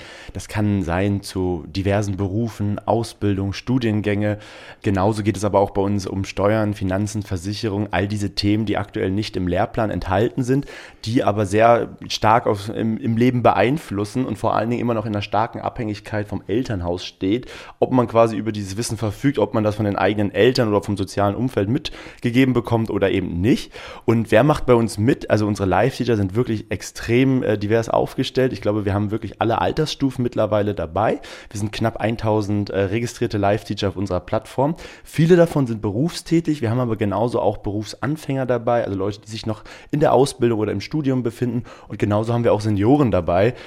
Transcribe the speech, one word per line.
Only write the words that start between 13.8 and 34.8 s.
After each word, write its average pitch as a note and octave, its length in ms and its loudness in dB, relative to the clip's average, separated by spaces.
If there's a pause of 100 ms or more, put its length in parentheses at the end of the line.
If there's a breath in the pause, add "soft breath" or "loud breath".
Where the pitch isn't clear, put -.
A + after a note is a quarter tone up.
und G#2+ 120 -6
vor G2 180 0
allen G#2+ 140 0
Dingen A#2+ 120 -2
immer A#2 120 0
noch A2 120 -4
in A2+ 60 -4
einer G2+ 100 -2
starken G#2 380 -2
Abhängigkeit G#2 640 -6
vom F#2+ 220 -8
Elternhaus F#2+ 560 -2
steht, G2 440 -2 (320 loud breath)
ob B2 120 2
man B2 160 4
quasi A2+ 300 4
über A2 160 -4
dieses G2 240 -6
Wissen A2+ 200 -4
verfügt, A2 420 -2
ob G#2 140 2
man G#2+ 120 2
das G#2 100 2
von A2+ 80 -2
den G2+ 140 0
eigenen G#2 360 2
Eltern A2+ 360 4
oder G#2 120 2
vom G#2 140 -2
sozialen G2+ 400 0
Umfeld B2 140 -2 (180)
mitgegeben B2+ 840 0
bekommt A2+ 380 0
oder G2 180 2
eben F2 320 -2
nicht. B2+ 300 0 (340 loud breath)
Und A2+ 240 2
wer A2 140 6
macht D3+ 240 2
bei B2+ 80 8
uns A2+ 240 0
mit? A2+ 320 0
Also G#2+ 160 4
unsere G2+ 200 0
Live-Teacher A#2 480 2
sind G2 200 0
wirklich A#2 340 -2
extrem, B2+ 720 0
äh, G#2+ 160 2
divers G#2+ 320 0
aufgestellt. C3 640 0
Ich - 80 -10
glaube, G#2 240 0
wir G2 80 2
haben G2+ 160 0
wirklich G#2 320 -6
alle A2 180 2
Altersstufen C3+ 640 -2
mittlerweile G#2 540 0
dabei. F#2 440 -2 (300 loud breath)
Wir G#2 100 -10
sind G#2 120 -4
knapp A2+ 260 -2
eintausend, G#2+ 720 -2
äh, F#2+ 120 -2
registrierte A2+ 580 -2
Live-Teacher G2+ 480 0
auf F#2 80 -4
unserer F#2 240 -2
Plattform. C3+ 560 -4 (280 loud breath)